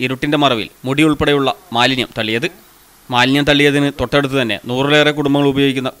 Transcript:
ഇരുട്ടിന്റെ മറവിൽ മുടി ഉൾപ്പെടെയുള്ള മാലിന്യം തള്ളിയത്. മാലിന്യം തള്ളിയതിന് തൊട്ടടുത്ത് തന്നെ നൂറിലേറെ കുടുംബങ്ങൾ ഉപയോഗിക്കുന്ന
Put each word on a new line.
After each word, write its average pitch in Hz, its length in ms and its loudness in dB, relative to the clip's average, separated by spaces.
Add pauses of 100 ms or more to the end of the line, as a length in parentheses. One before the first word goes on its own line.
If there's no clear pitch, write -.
ഇരുട്ടിന്റെ 147 380 -2
മറവിൽ 120 260 0 (180)
മുടി 139 200 0
ഉൾപ്പെടെയുള്ള 143 440 0 (260)
മാലിന്യം 127 400 0
തള്ളിയത്. 113 300 -4 (640)
മാലിന്യം 131 380 2
തള്ളിയതിന് 143 400 2 (120)
തൊട്ടടുത്ത് 135 400 -2
തന്നെ 110 160 -2 (140)
നൂറിലേറെ 147 480 2
കുടുംബങ്ങൾ 143 340 2
ഉപയോഗിക്കുന്ന 131 380 0 (100)